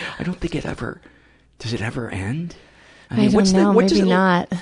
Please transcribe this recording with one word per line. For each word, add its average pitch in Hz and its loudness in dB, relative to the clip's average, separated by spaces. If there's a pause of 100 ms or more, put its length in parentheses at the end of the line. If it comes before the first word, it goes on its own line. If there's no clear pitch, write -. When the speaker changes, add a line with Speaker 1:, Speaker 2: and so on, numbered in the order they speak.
(180)
Speaker 1:
I - -8
don't 180 -6
think - -6
it - -6
ever, - -8 (580)
does 110 -8
it 113 -6
ever 117 -6
end? 120 -8 (560)
I - -10
Speaker 2:
I - 0
Speaker 1:
mean, 214 4
Speaker 2:
don't 196 2
Speaker 1:
what's 196 4
Speaker 2:
know, 190 6
Speaker 1:
the, 202 4
what's 190 4
Speaker 2:
maybe 202 4
Speaker 1:
it - 4
li-, 185 2
Speaker 2:
not. 180 2